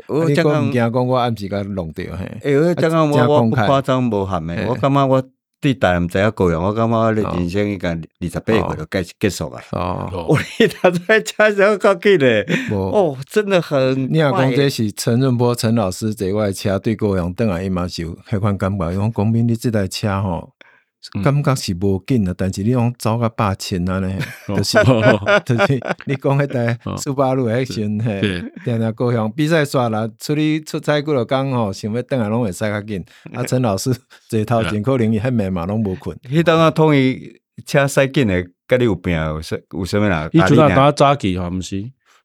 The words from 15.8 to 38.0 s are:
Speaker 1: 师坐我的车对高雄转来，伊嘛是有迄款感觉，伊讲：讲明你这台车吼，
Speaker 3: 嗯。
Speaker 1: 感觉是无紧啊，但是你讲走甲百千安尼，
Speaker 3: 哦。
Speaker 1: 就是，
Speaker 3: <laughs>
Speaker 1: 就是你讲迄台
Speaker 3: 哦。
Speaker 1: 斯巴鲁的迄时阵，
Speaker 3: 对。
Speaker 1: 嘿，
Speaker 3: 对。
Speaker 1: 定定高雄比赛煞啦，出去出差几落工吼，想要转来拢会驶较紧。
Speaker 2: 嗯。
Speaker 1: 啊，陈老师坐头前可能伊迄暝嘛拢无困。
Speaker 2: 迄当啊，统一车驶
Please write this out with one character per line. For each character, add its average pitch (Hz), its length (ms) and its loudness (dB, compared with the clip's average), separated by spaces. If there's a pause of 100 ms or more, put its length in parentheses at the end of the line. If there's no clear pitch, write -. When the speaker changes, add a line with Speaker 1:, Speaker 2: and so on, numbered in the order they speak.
Speaker 1:
师 107 240 -4
坐 98 180 -2
我 107 100 0
的 98 80 0
车 95 280 -2
对 110 160 0
高 98 200 0
雄 90 200 -2
转 117 120 -2
来， 90 160 -2
伊 98 60 -4
嘛 90 180 -2
是 87 140 -8
有 82 140 -8 (120)
迄 101 120 -4
款 101 180 0
感 98 180 -2
觉， 87 180 -4
伊 - 20 -4
讲： 104 180 -2
讲 104 140 0
明 117 200 2
你 117 80 2
这 120 140 -4
台 104 180 0
车 98 340 -4
吼， 87 320 -6 (600)
Speaker 3:
嗯。 - 80 -4
Speaker 1:
感 143 180 2
觉 135 140 0
是 - 200 -4
无 95 300 0
紧 113 220 0
啊， 90 100 -2
但 95 160 -2
是 101 80 -6
你 110 100 0
讲 120 260 0
走 110 200 -2
甲 117 120 0
百 101 260 -2
千 92 340 -4
安 92 140 -2
尼， 95 100 -4 (340)
Speaker 3:
哦。 101 100 -2
Speaker 1:
就 101 60 0
是， - 200 0
Speaker 3:
<laughs> - 0 - (640)
Speaker 1:
就 110 200 2
是 131 140 0 (260)
你 139 120 -2
讲 139 200 0
迄 143 100 0
台 120 360 -2
Speaker 3:
哦。 95 140 -6
Speaker 1:
斯 139 160 -6
巴 131 200 0
鲁 131 140 0
的 110 140 0
迄 123 120 -6
时 113 80 -4
阵， 104 160 -2
Speaker 3:
对。 110 80 -2
Speaker 1:
嘿， 101 160 -2
Speaker 3:
对。 98 300 -4 (140)
Speaker 1:
定 117 140 -2
定 113 140 -2
高 120 160 -2
雄 110 220 -2
比 147 160 -2
赛 160 160 2
煞 135 260 -2
啦， 110 160 -2 (140)
出 151 160 -4
去 156 240 0
出 151 180 -10
差 147 240 -2
几 143 80 -6
落 131 140 2
工 135 300 -2
吼， 113 180 -2
想 104 220 -6
要 120 80 -4
转 127 180 -4
来 107 80 -2
拢 113 140 -2
会 117 100 -2
驶 87 80 -10
较 104 220 -2
紧。 104 200 -6 (300)
Speaker 2:
嗯。 120 80 -10
Speaker 1:
啊， 127 60 -2
陈 127 160 0
老 110 160 0
师 131 180 0 (320)
坐 110 160 0
头 113 220 0
前 104 180 -2
可 131 140 0
能 113 160 2
伊 110 40 0
迄 123 140 -2
暝 104 180 0
嘛 87 160 -2
拢 107 160 -2
无 95 140 -2
困。 85 180 -10 (160)
Speaker 2:
迄 160 140 2
当 160 160 4
啊， 160 100 6
统 156 240 4
一 131 380 2 (340)
车 139 220 2
驶 139 220 2